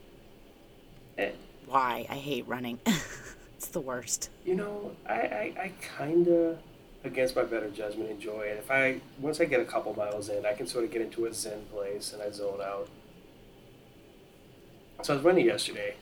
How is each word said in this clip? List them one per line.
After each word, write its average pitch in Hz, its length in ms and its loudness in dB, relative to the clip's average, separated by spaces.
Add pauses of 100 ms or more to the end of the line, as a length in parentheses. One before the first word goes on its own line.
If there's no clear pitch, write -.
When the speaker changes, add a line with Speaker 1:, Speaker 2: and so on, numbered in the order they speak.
(1160)
Speaker 1:
Eh. - 140 0 (340)
Speaker 2:
Why? 123 440 2
I - 60 -4
hate 139 320 -2
running. 120 380 -4
<laughs> - 40 4 (680)
It's - 140 -10
the 175 120 -2
worst. - 480 -4 (160)
Speaker 1:
You - 80 2
know, 208 380 -4 (160)
I, 208 60 0
I, 226 460 -2
I 185 120 -6 (260)
kinda, 165 600 6 (440)
against 127 320 2
my 131 60 4
better 110 300 0
judgment, 107 400 -4
enjoy 107 300 -6
it. 107 180 -2
If - 100 -12
I, 131 320 4 (180)
once 147 220 0
I 165 40 6
get 135 160 4
a 113 40 0
couple 110 300 -2
miles 104 340 -2
in, 104 160 -2
I 104 80 4
can 117 140 -4
sort 123 180 0
of 104 60 -4
get 117 100 0
into 113 240 -2
a 113 80 -2
zen 107 280 -6 (120)
place 101 400 -4
and 107 80 -10
I 104 80 -2
zone 101 320 -4
out. 101 260 -4 (2250)
So 151 120 0
I - 20 4
was 135 100 0
running 170 220 8
yesterday, 104 540 0